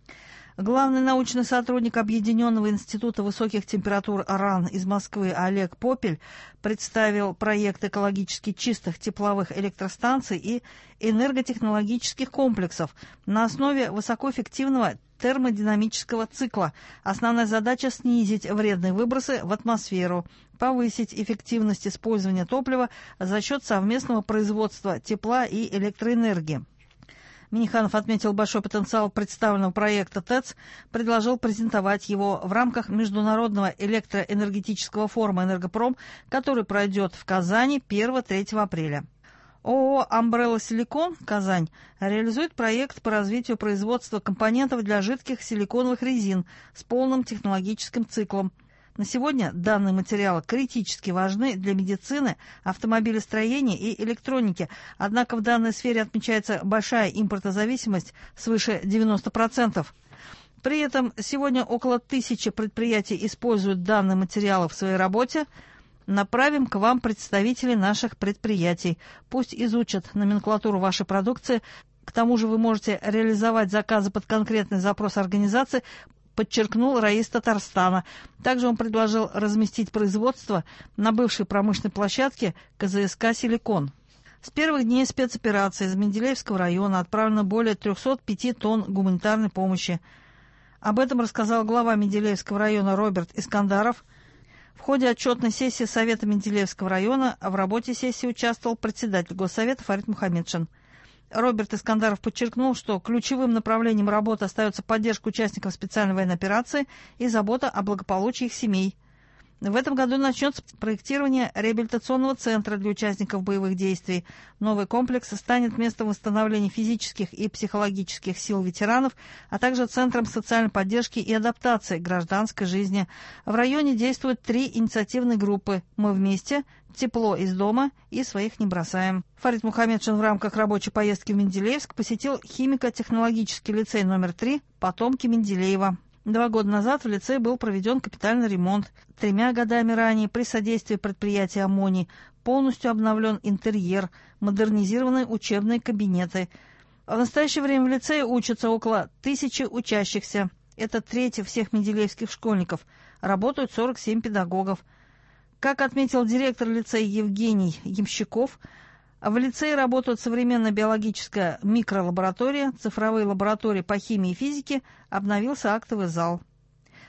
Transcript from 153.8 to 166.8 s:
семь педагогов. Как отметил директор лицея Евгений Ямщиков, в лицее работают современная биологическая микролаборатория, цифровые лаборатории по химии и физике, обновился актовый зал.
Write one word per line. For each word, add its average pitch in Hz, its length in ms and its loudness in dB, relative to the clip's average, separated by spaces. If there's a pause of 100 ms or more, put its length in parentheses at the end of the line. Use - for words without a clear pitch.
семь 220 220 0
педагогов. 190 580 -2 (800)
Как 277 220 0
отметил 262 440 2
директор 240 420 0
лицея 226 380 0
Евгений 202 800 0
Ямщиков, 214 760 -4 (640)
в 214 160 0
лицее 269 360 0
работают 254 460 0
современная 240 500 0
биологическая 214 920 -2
микролаборатория, 202 1160 0
цифровые 220 460 0
лаборатории 202 560 0
по 202 160 -2
химии 190 340 -2
и 175 40 -4
физике, 277 480 -4 (260)
обновился 208 640 -2
актовый 214 340 -4
зал. 170 340 -2 (680)